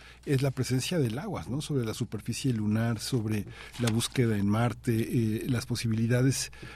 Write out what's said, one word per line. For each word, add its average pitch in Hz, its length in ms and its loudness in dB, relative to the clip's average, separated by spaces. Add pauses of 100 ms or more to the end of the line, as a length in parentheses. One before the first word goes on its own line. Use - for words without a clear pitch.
(260)
es 135 160 2
la 139 100 2
presencia 131 460 0
del 120 220 0
agua, 147 280 -6
¿no? 135 140 -4
Sobre 135 240 -2
la 107 80 -2
superficie 117 580 -2
lunar, 110 480 2
sobre 107 460 -2 (340)
la 117 120 2
búsqueda 113 460 2
en 101 120 2
Marte, 113 440 2
eh, 110 560 0
las 117 180 0
posibilidades 120 840 2 (240)